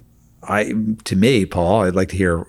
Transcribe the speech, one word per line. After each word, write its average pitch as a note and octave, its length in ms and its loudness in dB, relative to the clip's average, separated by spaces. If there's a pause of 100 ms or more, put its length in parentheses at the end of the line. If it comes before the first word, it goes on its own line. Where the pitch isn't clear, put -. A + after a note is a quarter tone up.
(500)
I, G#2+ 240 -2 (300)
to - 120 -4
me, G#2 300 4
Paul, G2 400 0
I'd F2+ 80 0
like F#2+ 160 0
to F2 80 -10
hear F2 320 0